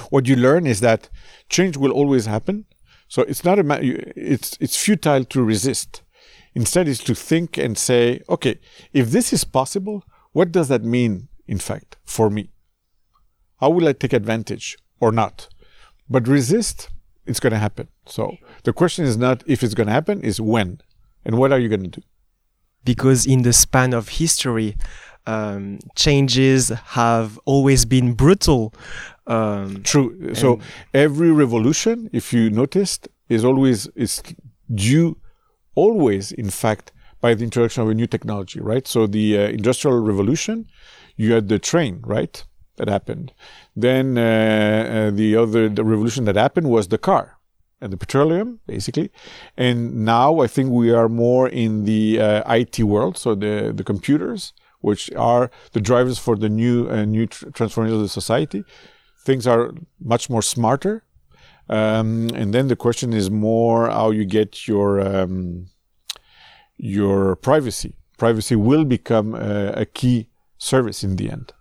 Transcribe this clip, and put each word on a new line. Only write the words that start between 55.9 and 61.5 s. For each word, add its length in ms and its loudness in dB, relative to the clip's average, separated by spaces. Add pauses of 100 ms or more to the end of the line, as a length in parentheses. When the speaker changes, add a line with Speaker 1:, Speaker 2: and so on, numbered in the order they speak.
Speaker 1:
for 180 0
the 120 -2
new, 420 0
uh, 140 -2
new 220 0
tr-, 240 -16
transformation 440 -2
of 80 0
the 60 -2
society. 560 -4 (600)
Things 220 0
are 260 2 (280)
much 280 -2
more 140 0
smarter. 640 -2 (640)